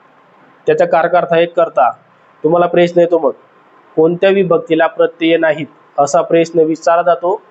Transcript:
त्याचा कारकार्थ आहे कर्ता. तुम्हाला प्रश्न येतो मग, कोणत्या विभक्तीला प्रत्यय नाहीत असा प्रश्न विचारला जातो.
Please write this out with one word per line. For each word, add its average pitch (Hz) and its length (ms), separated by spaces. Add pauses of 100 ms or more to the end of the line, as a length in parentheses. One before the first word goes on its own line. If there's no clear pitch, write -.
(680)
त्याचा 156 180
कारकार्थ 170 480
आहे 170 120
कर्ता. 165 440 (540)
तुम्हाला 170 220
प्रश्न 175 340
येतो 170 200
मग, 139 120 (680)
कोणत्या 170 320
विभक्तीला 165 580
प्रत्यय 165 500
नाहीत 156 640
असा 143 220
प्रश्न 165 380
विचारला 165 420
जातो. 175 500